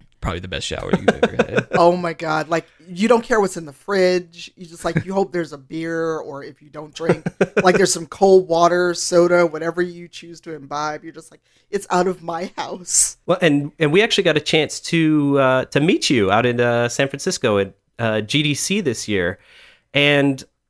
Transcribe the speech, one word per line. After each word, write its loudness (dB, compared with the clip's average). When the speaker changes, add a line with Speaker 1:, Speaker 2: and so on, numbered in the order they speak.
Speaker 1:
probably -4
the -12
best -8
shower -8
you've 0
ever 0
had. -2
Speaker 2:
<laughs> -2
Oh 6
my -4
God! -4
Like, -4
you -2
don't 4
care 0
what's 0
in -12
the -16
fridge. -2
You -18
just, -18
like, -2
you -10
hope 0
there's -6
a -16
beer, -6
or -12
if -18
you -20
don't -16
drink, -2
Speaker 3:
<laughs> 0
Speaker 2:
like, 6
there's 4
some -6
cold 4
water, 2
soda, 4
whatever -4
you -8
choose -20
to -14
imbibe. -8
You're -16
just -20
like, -20
"It's -6
out 2
of -4
my -8
house." -4
Speaker 3:
Well, 0
and, 0
and 2
we 4
actually 0
got 2
a 2
chance -2
to, 2
uh, 2
to 0
meet 2
you 4
out 2
in, 0
uh, 2
San -2
Francisco -2
at, -2
uh, 0
G 0
D 0
C -2
this -4
year. 0
And, 2